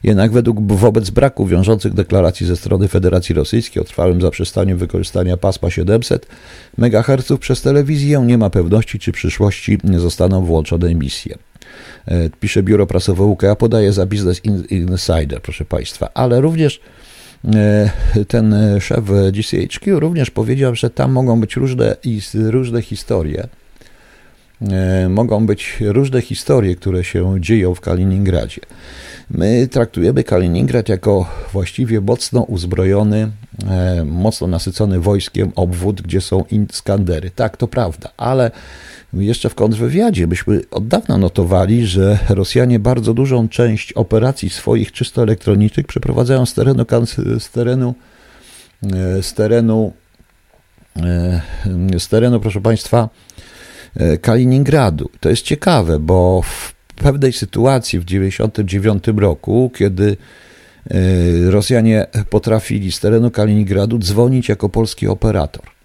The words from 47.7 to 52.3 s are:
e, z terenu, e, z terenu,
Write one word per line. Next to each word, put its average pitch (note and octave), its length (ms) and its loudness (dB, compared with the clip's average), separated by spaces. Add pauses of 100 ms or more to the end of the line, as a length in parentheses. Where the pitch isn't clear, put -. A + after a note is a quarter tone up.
e, F#2 400 -2
z - 100 -10
terenu, A2 600 2 (1040)
e, F2 460 0 (580)
z - 80 -8
terenu, A#2 320 2